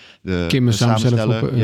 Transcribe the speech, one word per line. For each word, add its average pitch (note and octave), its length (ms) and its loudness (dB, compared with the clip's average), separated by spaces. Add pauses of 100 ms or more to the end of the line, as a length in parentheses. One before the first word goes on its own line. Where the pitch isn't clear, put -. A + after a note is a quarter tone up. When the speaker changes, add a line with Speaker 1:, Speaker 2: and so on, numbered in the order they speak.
(220)
Speaker 1:
De, F2+ 260 -4
Speaker 2:
Kim B2+ 200 0
is A2 100 2
Speaker 1:
de - 60 0
Speaker 2:
samensteller A#2 340 2
Speaker 1:
samensteller, A2+ 200 0
Speaker 2:
groep, C3 140 -4
eh, C3 120 -4